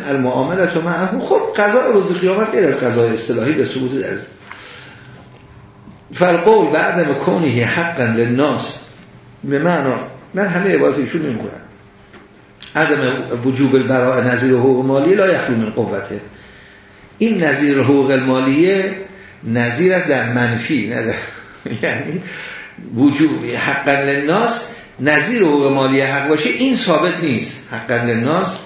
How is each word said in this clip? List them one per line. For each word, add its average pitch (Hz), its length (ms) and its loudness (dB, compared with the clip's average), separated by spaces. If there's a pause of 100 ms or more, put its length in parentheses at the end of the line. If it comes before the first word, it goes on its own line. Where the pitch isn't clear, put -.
المعاملة 139 760 0
معه. 180 360 -2
خب - 200 2 (160)
قضاء 226 360 2
روز 180 260 2
قیامت 196 320 0
غیر 226 140 2
از 135 160 0
قضاء 117 280 2
اصطلاحی 117 440 -2
به 139 120 2
ثبوت 131 280 -4
درز. 98 340 -6 (1900)
فالقول 170 600 4
بعدم 170 420 0
کونه 139 500 0
حقا 127 400 -2
للناس 120 760 0 (640)
به 139 140 0
معنا، 143 400 0 (360)
من 196 120 -2
همه 180 280 0
عبارت 143 240 2
ایشون 143 240 -4
نمی‌خونم، 113 280 -6 (1300)
عدم 139 460 0 (220)
وجوب 131 300 2
البراء 127 460 2
نظیر 123 340 2
حقوق 127 320 4
مالیه 143 300 4
لا 190 160 4
یخلو 131 240 0
من 110 140 -2
قوته. 101 500 -4 (960)
این 214 260 2
نظیر 143 380 2
حقوق 139 300 4
مالیه 135 800 2 (500)
نظیر 120 500 0
است 175 140 0
در 123 240 0
منفی، 117 560 0
نه 120 180 -4
در 110 80 -2 (680)
<laughs> - 0 -
یعنی 151 380 -4 (760)
وجوب 135 480 2 (120)
حقاً 139 360 -2
للناس 143 800 0 (280)
نظیر 151 420 2
حقوق 143 300 4
مالیه 135 420 2
حق 139 140 -2
باشه، 151 220 2
این 262 260 0
ثابت 170 460 0
نیست. - 480 -4
حقاً 120 340 -4
للناس 139 600 -2